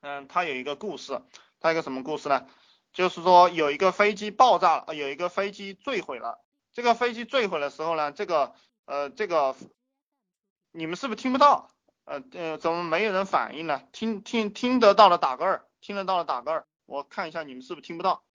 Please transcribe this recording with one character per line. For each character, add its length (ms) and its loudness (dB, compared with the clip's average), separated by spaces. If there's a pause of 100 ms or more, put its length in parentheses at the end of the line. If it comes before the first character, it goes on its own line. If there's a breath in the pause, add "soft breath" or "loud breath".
嗯， 260 -12
它 160 -2
有 100 -4
一 80 -8
个 140 -6
故 220 -10
事。 240 -10 (380 soft breath)
它 100 0
有 20 0
一 40 0
个 60 -2
什 80 -10
么 140 -8
故 140 -6
事 100 -10
呢？ 180 0 (460 soft breath)
就 160 0
是 140 -6
说 260 8
有 220 0
一 60 -2
个 140 2
飞 240 2
机 160 -8
爆 280 6
炸 180 4
了， 100 -6
呃， 80 -10
有 140 -6
一 80 -6
个 120 -4
飞 220 -4
机 240 -14
坠 260 -6
毁 180 -10
了。 260 -12 (280)
这 100 -10
个 120 4
飞 180 -2
机 120 -10
坠 220 -2
毁 120 -4
的 120 -4
时 120 -12
候 140 -2
呢， 160 -2
这 140 -8
个， 280 0 (320 soft breath)
呃， 240 -6
这 160 -6
个， 280 2 (1160)
你 140 -8
们 100 -6
是 100 -8
不 80 -4
是 60 -12
听 120 -2
不 60 0
到？ 320 4 (340)
呃， 180 -10 (100)
呃， 260 -8
怎 140 -2
么 120 -4
没 200 0
有 80 -2
人 140 0
反 300 -2
应 100 -8
呢？ 160 -4 (100)
听， 300 -6
听， 300 -4
听 280 0
得 140 8
到 140 10
的 100 6
打 180 -2
个 80 -4
二， 220 -2 (140)
听 160 -10
得 80 -6
到 120 -2
的 80 -2
打 160 -4
个 100 -8
二， 160 -4 (200)
我 160 -10
看 260 -10
一 20 -12
下 120 -8
你 100 -12
们 100 -16
是 120 -12
不 60 -16
是 60 -20
听 120 -12
不 40 -8
到。 200 -2 (120)